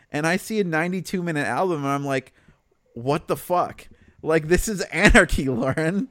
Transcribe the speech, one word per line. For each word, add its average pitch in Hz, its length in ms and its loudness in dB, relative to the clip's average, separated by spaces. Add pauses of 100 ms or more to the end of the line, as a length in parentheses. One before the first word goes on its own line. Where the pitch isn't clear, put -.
(120)
And 151 140 -2
I 170 100 2
see 214 240 -4
a 202 40 2
ninety-two 175 580 -4
minute 151 240 -2
album 156 320 0
and 139 100 -4
I'm 139 160 -2
like, 139 300 -4 (580)
"What 135 340 -4
the 165 100 -2
fuck?" - 520 -2 (340)
Like, 156 260 0
this 175 200 2
is 196 140 -4
anarchy, 190 600 4
<laughs> 131 40 -2
Lauren. 156 640 -2